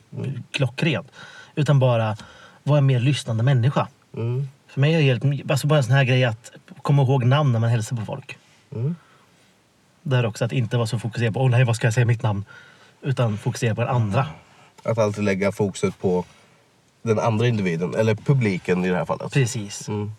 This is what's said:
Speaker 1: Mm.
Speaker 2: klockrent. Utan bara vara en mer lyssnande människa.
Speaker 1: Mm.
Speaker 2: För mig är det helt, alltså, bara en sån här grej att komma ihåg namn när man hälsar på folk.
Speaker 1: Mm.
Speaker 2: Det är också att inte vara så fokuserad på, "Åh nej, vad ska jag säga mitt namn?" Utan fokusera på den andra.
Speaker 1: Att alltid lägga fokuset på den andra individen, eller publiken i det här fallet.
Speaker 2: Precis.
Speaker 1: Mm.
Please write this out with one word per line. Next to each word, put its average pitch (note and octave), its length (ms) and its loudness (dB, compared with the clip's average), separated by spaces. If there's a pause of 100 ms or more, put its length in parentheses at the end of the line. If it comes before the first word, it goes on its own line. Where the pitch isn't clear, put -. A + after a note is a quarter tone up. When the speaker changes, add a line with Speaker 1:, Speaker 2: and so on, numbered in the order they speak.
(180)
Speaker 1:
Mm. A#2+ 340 -8
Speaker 2:
klockrent. B2+ 560 -2 (480)
Utan C#3+ 240 2
bara A2+ 380 2 (460)
vara D3 140 2
en C#3 80 4
mer C3 140 2
lyssnande A#2 440 -2
människa. B2+ 440 2 (280)
Speaker 1:
Mm. B2 320 -4 (200)
Speaker 2:
För - 140 -8
mig D3+ 120 4
är E3 40 2
det D#3 60 4
helt, C3+ 480 0
alltså, C#3+ 160 0
bara D3+ 100 4
en C#3+ 60 4
sån A#2 120 2
här C#3 80 4
grej B2+ 220 2
att - 260 -6 (300)
komma C#3+ 200 2
ihåg B2+ 240 2
namn C#3 260 4
när A2+ 80 2
man A#2 100 2
hälsar A#2 260 0
på G#2+ 100 -8
folk. - 320 -14 (380)
Speaker 1:
Mm. C3+ 200 -4 (1080)
Speaker 2:
Det C3 140 0
är A#2+ 80 2
också A2+ 200 -4
att A2+ 60 -4
inte C3 260 -2
vara A2+ 100 0
så A2+ 120 -4
fokuserad A2 340 -4
på, B2+ 80 -4
"Åh C3 80 2
nej, B2 140 4
vad A2+ 120 2
ska A#2+ 120 -2
jag A2 60 0
säga A#2+ 120 2
mitt A2+ 180 0
namn?" G2 220 -2 (560)
Utan A#2+ 360 -2
fokusera A2 380 -2
på A2+ 60 -4
den A#2+ 80 -2
andra. B2 380 0 (560)
Speaker 1:
Att A2 140 -2
alltid G#2 260 0
lägga G2 280 0
fokuset G2 500 -2
på F2+ 240 0 (760)
den A2 180 0
andra A#2 280 2
individen, F2+ 480 -2
eller A2 200 2
publiken F#2+ 720 0
i F#2 40 0
det F2+ 60 0
här D2+ 100 -2
fallet. - 280 -6
Speaker 2:
Precis. A2 540 -4
Speaker 1:
Mm. G#2 320 -6